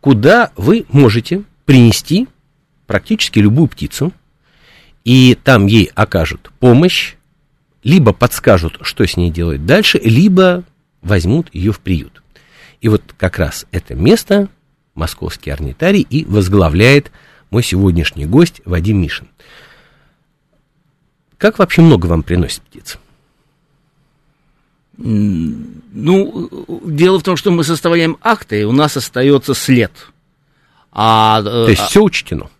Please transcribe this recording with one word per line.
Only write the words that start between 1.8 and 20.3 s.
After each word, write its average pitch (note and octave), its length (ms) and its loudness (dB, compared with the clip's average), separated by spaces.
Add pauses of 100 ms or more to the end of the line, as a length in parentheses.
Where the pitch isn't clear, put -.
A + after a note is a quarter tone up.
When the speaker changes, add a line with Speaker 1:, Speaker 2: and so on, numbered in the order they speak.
Speaker 1:
практически - 520 -4
любую A2+ 300 2
птицу, - 440 -8 (920)
и B2+ 380 6
там A2+ 240 2
ей G#2 280 2
окажут - 640 -4
помощь, C3+ 560 2 (680)
либо C3 300 2
подскажут, F#2+ 720 0
что - 240 -4
с - 100 -6
ней F2 140 -2
делать D#2+ 360 -6
дальше, F#3+ 360 0
либо F3+ 640 2 (380)
возьмут G2+ 500 -2
ее G2 200 -4
в - 80 -10
приют. - 420 -8 (580)
И A2+ 80 -2
вот G#2+ 140 0 (160)
как - 200 -6
раз - 340 -6
это - 220 -10
место G3 540 0 (460)
московский - 560 -10
орнитарий D2+ 580 -2
и D#3 160 -4
возглавляет G2 880 2 (400)
мой A2+ 120 -2
сегодняшний E2+ 640 -2
гость D3 380 0
Вадим F2 380 -2
Мишин. - 260 -8 (2000)